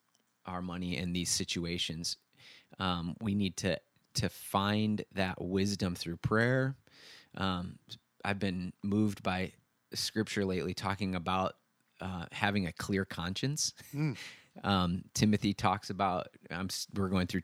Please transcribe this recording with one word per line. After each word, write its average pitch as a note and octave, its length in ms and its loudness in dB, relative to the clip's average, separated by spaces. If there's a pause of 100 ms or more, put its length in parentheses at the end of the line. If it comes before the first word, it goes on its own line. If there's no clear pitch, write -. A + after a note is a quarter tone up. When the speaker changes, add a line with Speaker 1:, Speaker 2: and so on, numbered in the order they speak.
(440)
Speaker 1:
our F2+ 160 -6
money F2+ 360 -4
in F2+ 160 -2
these F2 180 0
situations. E2+ 840 -2 (640)
Um, F2 400 0
we G#2 140 0
need G2 240 0
to, F2+ 200 2 (360)
to G2+ 140 0
find G#2 840 0
that F#2 280 0
wisdom F#2+ 540 0
through E2+ 220 -6
prayer. B2+ 580 2 (600)
Um, F2+ 420 -2 (460)
I've G2 160 -2
been F2+ 320 -2 (100)
moved G2+ 400 2
by F#2 300 0 (420)
scripture G#2+ 500 0
lately F#2 300 0
talking F#2+ 400 -2
about, F#2 400 0 (460)
uh, F2+ 320 -6
having G2+ 340 2
a D#2+ 60 -4
clear G2 320 0
conscience. F#2+ 680 -2 (220)
Speaker 2:
Mm. C#3+ 280 0
Speaker 1:
<laughs> - 40 -12 (380)
Um, F#2 400 2 (100)
Timothy G#2 400 4
talks G2+ 340 2
about, F#2 400 0 (220)
I'm F2+ 160 -4
s-, - 260 -6
we're G2 160 2
going F#2 180 4
through F2+ 180 0